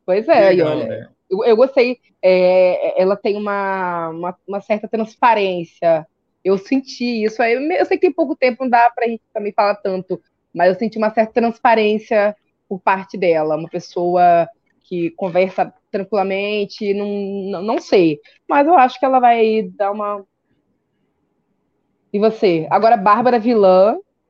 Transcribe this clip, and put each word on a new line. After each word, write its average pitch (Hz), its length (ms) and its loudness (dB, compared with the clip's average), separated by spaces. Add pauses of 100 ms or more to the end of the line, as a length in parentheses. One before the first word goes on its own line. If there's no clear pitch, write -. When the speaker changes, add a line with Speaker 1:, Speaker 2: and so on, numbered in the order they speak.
Speaker 1:
Pois 202 240 -2
é, 240 200 4
Speaker 2:
Legal, 160 300 0
Speaker 1:
e 147 40 -6
olha, - 60 -8
Speaker 2:
né? - 200 -12 (220)
Speaker 1:
eu, 190 140 -4
eu 226 120 2
gostei. 254 420 2 (240)
É, 185 800 2
ela 190 160 2
tem 202 200 -4
uma, 190 720 -4
uma, 170 280 -8 (100)
uma 196 140 -8
certa 214 280 -6
transparência. 190 1160 -2 (380)
Eu 196 140 2
senti 240 680 -4
isso. 214 180 -4
Aí, 233 120 2
eu 302 320 -2
sei 381 100 -2
que - 100 -6
tem 330 60 2
pouco 302 240 -4
tempo, 254 280 -2
não 262 60 -4
dá 233 200 4
pra - 160 -4
gente 226 160 -6 (100)
também 208 200 -6
falar 202 240 0
tanto, 185 440 -6 (340)
mas 175 140 2
eu 185 100 2
senti 220 180 -6
uma 214 140 -2
certa 220 240 -2
transparência 220 1000 0 (340)
por 190 120 -8
parte 190 380 -2
dela. 160 380 0
Uma 160 120 -8
pessoa 175 800 0 (360)
que 170 260 -4
conversa 185 640 -2 (180)
tranquilamente, 202 1040 -4
não, 202 140 -6 (420)
não, 180 120 -8
não 226 180 -4
sei. 165 400 2 (280)
Mas 285 180 2
eu 339 100 4
acho 254 220 4
que - 60 -6
ela 262 140 2
vai 226 440 2 (120)
dar 202 160 -4
uma. 208 340 -8 (1900)
E 208 60 -4
você? 202 520 0
Agora, 220 260 4
Bárbara 226 420 2
vilã, 208 580 4 (320)